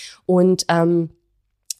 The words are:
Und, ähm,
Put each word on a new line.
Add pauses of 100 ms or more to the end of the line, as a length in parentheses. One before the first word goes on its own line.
(260)
Und,
ähm, (680)